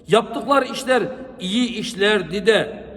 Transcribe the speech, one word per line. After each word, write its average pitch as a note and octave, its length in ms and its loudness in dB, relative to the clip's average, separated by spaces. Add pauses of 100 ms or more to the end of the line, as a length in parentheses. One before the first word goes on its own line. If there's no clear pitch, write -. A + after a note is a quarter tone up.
Yaptıkları B3 580 2
işler A#3 380 0 (360)
iyi G3 360 -2
işlerdi G3 720 0
de G3+ 380 2 (140)